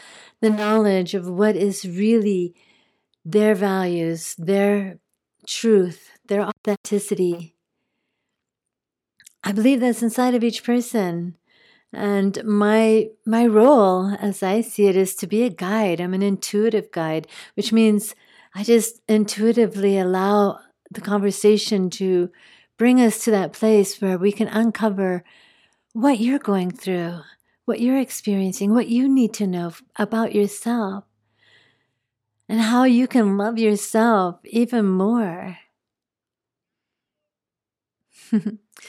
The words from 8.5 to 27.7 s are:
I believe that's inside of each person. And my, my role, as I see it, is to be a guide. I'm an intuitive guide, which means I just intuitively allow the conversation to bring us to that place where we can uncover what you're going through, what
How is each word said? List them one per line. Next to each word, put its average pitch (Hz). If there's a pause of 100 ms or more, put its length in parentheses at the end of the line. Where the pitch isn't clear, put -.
I 202
believe 226
that's 240
inside 247
of 226
each 226
person. 185 (560)
And 196
my, 220 (160)
my 226
role, 208
as 202
I 196
see 208
it, 185
is 190
to 190
be 214
a 247
guide. 190
I'm 180
an 190
intuitive 202
guide, 160 (280)
which -
means 214 (400)
I 196
just 226
intuitively 208
allow 190 (300)
the -
conversation 202
to 180 (460)
bring 254
us 220
to 233
that 190
place 214
where 185
we 196
can 202
uncover 196 (680)
what 233
you're 254
going 185
through, 175 (460)
what -